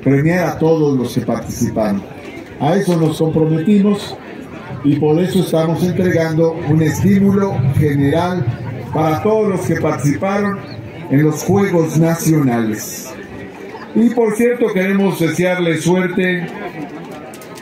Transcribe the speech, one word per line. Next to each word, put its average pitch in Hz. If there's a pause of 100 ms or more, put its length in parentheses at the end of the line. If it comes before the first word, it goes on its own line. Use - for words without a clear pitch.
premiar 156
a -
todos 156
los 120
que 117
participaron. 107 (580)
A 175
eso 180
nos 160
comprometimos 160 (680)
y 143
por 151
eso 185
estamos 160
entregando 165
un 160
estímulo 196 (220)
general 151 (480)
para 160
todos 214
los 185
que 165
participaron 185 (520)
en 143
los 151
Juegos 175
Nacionales. 139 (800)
Y 226
por 226
cierto, 240
queremos 196
desearle 170
suerte 180 (1160)